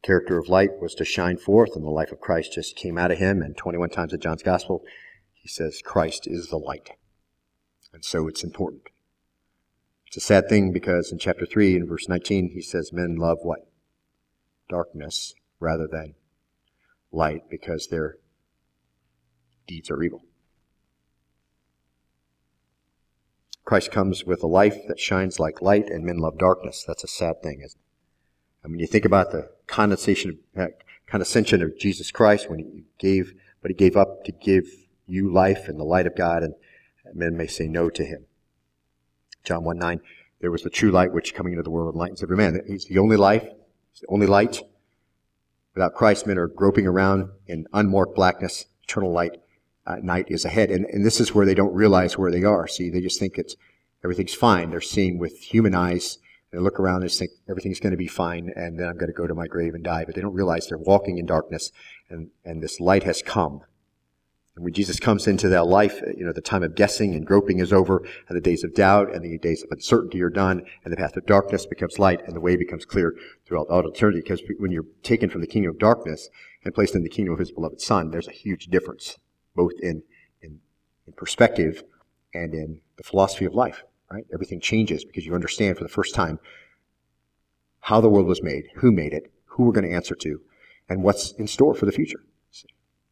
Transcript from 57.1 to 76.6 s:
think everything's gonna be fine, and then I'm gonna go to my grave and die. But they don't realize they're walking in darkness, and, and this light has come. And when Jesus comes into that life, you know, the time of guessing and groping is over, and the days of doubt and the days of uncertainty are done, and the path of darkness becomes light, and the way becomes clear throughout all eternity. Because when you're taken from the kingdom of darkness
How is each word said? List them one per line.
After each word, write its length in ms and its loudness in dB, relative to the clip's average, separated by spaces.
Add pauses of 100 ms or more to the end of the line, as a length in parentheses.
think 100 -6 (180)
everything's 300 -6
gonna 180 -2
be 120 -6
fine, 480 -6
and 240 -10
then 80 -4
I'm 100 -10
gonna 140 -6
go 160 -6
to 60 -4
my 120 -6
grave 260 -4
and 120 -12
die. 200 -4
But 120 -12
they 40 -6
don't 140 -6
realize 320 -2
they're 100 -10
walking 420 2
in 60 -6
darkness, 460 -4 (380)
and, 220 -14 (140)
and 160 -10
this 200 -10
light 240 4
has 180 -2
come. 400 -2 (920)
And 80 -14
when 100 -6
Jesus 240 -2
comes 300 2
into 200 2
that 180 4
life, 360 4 (140)
you 100 -8
know, 60 -4
the 80 -8
time 240 -2
of 100 -4
guessing 400 2
and 100 -4
groping 360 4
is 120 2
over, 320 4 (240)
and 80 -6
the 60 0
days 220 0
of 100 -10
doubt 400 6
and 100 -8
the 140 -8
days 240 -2
of 80 -16
uncertainty 520 0
are 60 2
done, 380 0 (160)
and 100 -8
the 40 -6
path 200 -4
of 80 -8
darkness 420 2
becomes 340 -6
light, 260 4
and 80 -12
the 60 -8
way 160 4
becomes 280 -4
clear 300 0 (320)
throughout 220 -4
all 200 2
eternity. 320 0
Because 220 -6 (160)
when 140 -4
you're 140 -4 (180)
taken 260 0
from 100 -8
the 60 -6
kingdom 240 -2
of 80 -10
darkness 500 0 (360)